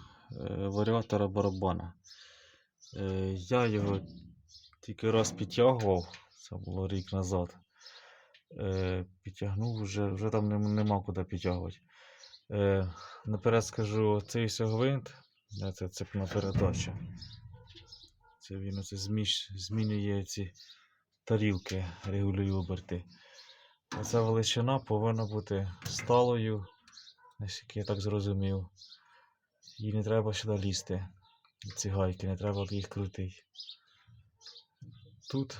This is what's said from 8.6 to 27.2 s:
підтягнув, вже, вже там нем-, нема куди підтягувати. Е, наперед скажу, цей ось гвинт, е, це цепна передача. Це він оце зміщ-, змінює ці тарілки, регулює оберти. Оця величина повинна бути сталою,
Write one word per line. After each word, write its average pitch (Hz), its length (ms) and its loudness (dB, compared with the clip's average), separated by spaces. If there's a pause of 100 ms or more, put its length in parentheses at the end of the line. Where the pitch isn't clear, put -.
підтягнув, 104 600 -4
вже, 101 240 0
вже 98 220 -2
там 104 200 2
нем-, 104 240 2
нема 104 280 4
куди 92 220 -2
підтягувати. 90 540 -2 (760)
Е, 98 420 4 (320)
наперед 110 400 2
скажу, 107 640 2
цей 117 180 0
ось 110 160 -2
гвинт, 120 540 0 (480)
е, 98 80 -2
це 92 180 -6
цепна 98 360 -4
передача. 95 720 0 (1400)
Це - 160 -12
він 98 220 -6
оце 98 180 -8
зміщ-, 101 600 -2
змінює 101 680 0
ці 98 300 -6 (680)
тарілки, 98 640 2 (180)
регулює 98 480 2
оберти. 90 520 -2 (920)
Оця 113 240 2
величина 113 580 2
повинна 110 460 2
бути 101 460 -2 (140)
сталою, 117 800 2 (760)